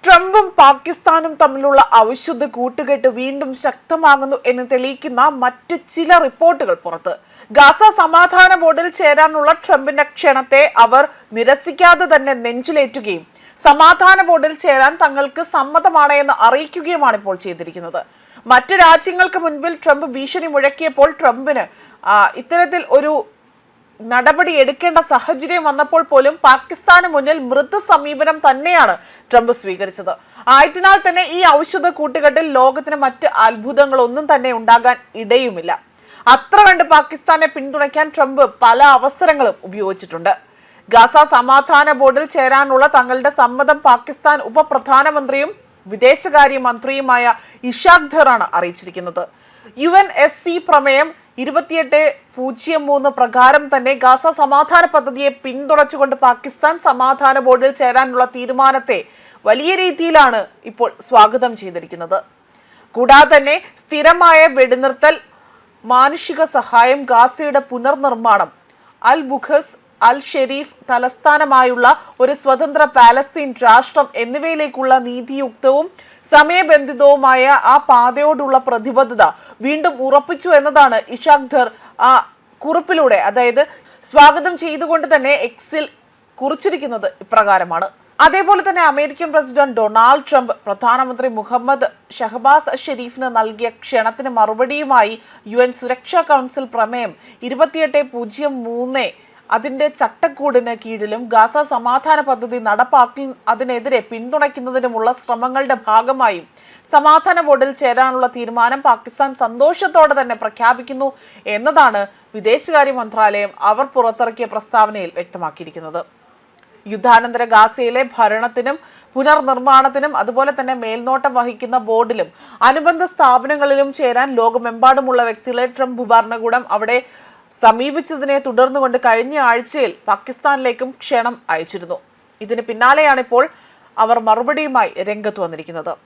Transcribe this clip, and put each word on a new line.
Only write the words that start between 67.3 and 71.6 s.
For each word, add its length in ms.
പുനർനിർമ്മാണം, 840
അൽ 180
ബുഖസ്, 440
അൽ 180
ഷെരീഫ് 540
തലസ്ഥാനമായുള്ള 1120